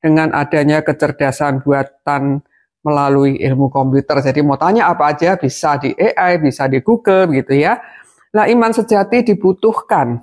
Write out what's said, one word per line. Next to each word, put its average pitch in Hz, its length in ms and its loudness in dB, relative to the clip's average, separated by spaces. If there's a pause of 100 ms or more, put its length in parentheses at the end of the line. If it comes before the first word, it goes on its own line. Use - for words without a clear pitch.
dengan 156 320 2
adanya 151 480 0
kecerdasan 139 800 -2
buatan 139 800 -2 (400)
melalui 139 560 0
ilmu 135 320 0
komputer. 135 480 0
Jadi 139 240 0
mau 139 160 0
tanya 185 320 2
apa 147 240 0
aja 180 240 0
bisa 143 400 -2
di - 160 -4
A 180 400 0
I, - 0 -
bisa 143 320 -2
di 131 160 -2
Google 190 480 2
gitu 135 240 0
ya. 180 240 0 (560)
Nah, 214 160 2
iman 226 240 2
sejati 220 560 0
dibutuhkan 185 920 0